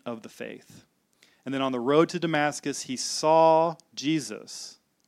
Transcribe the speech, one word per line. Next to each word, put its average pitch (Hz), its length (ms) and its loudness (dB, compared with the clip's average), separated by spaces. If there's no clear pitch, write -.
of 113 160 -12
the - 60 -20
faith. - 560 -18
And 131 80 -8
then 135 80 -4
on 131 120 -2
the 123 80 -4
road 147 300 4
to 175 100 -6
Damascus, 147 640 -2
he 127 140 -6
saw 160 800 4
Jesus, 127 840 -6